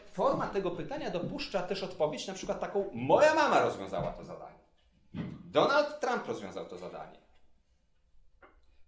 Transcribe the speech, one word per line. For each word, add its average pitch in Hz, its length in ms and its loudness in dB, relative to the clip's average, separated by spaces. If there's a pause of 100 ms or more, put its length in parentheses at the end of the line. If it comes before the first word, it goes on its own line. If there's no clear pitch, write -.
(120)
forma 233 360 0
tego 190 240 -2
pytania 269 380 -6
dopuszcza 180 520 -4
też 196 220 -4
odpowiedź - 440 -2
na 190 60 -6
przykład 190 260 -6
taką: 196 340 -2
„Moja 208 420 6
mama 254 240 6
rozwiązała 95 520 -2
to 85 140 -12
zadanie. - 340 -14 (840)
Donald 277 540 4
Trump 226 280 -2
rozwiązał 95 380 -8
to 90 120 -14
zadanie. 82 420 -12 (1700)